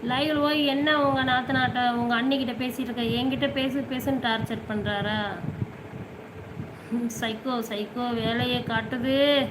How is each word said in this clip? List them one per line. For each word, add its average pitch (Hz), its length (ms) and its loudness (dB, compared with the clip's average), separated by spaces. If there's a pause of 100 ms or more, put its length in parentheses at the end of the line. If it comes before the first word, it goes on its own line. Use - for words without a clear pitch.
(100)
லைவ்ல 294 320 2
போய் 302 180 4 (120)
என்ன 285 160 2 (160)
உங்க 269 260 4
நாத்தனாட்ட, 254 480 2 (220)
உங்க 240 180 2
அண்ணிக்கிட்ட 254 420 2
பேசிட்டு 247 280 -4
இருக்க, 233 160 -2 (160)
என்கிட்ட 269 280 2 (100)
பேசு 262 200 0 (140)
பேசுன்னு 254 340 0
டார்ச்சர் 226 420 -2
பண்றாரா? 208 500 0 (1800)
ம், 240 120 0 (120)
சைக்கோ, 233 360 -2 (140)
சைக்கோ 214 340 -4 (160)
வேலையை 240 400 0 (120)
காட்டுது. 240 440 0 (340)